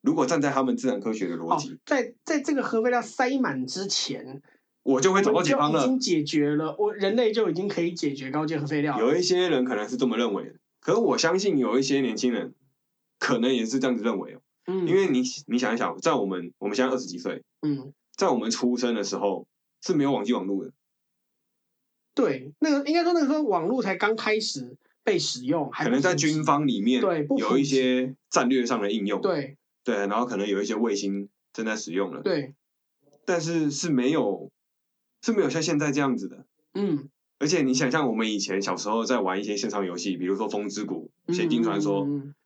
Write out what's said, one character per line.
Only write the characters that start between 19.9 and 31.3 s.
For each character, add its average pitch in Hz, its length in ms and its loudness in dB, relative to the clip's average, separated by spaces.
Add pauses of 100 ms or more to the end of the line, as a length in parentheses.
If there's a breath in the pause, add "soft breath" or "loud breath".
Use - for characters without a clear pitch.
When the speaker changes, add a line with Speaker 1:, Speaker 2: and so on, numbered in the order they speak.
Speaker 1:
没 147 120 4
有 143 80 2
网 104 100 -2
际 110 80 0
网 101 140 0
路 98 180 -2
的。 - 80 -12 (1400)
Speaker 2:
对， 139 460 0
那 311 120 2
个， 285 160 2
应 302 60 0
该 339 100 4
说 349 80 4
那 339 80 4
个 285 60 4
时 269 80 2
候 311 100 0
网 180 240 2
路 247 140 2
才 185 160 0
刚 208 180 2
开 214 240 0
始 131 380 -8 (260)
被 185 160 2
使 127 240 -4
用， 147 260 0
还 - 140 -6
不 226 60 2
普 123 80 4
及。 143 40 4
Speaker 1:
可 - 0 -
能 - 0 -
在 180 140 4
军 156 280 2
方 147 220 2
里 110 160 0
面 123 200 2
Speaker 2:
对， 170 220 2
不 139 120 0
普 135 60 0
及。 107 40 -2
Speaker 1:
有 120 120 2
一 139 80 4
些 127 500 2 (140)
战 131 180 2
略 127 180 2
上 120 160 0
的 101 80 0
应 104 160 -2
用。 101 140 0
Speaker 2:
对。 160 380 -2 (260)
Speaker 1:
对， 117 120 -2 (120)
然 101 40 -2
后 117 140 0
可 120 120 -6
能 101 100 0
有 98 140 0
一 101 40 -2
些 110 100 -4
卫 107 200 0
星 101 320 -4 (240)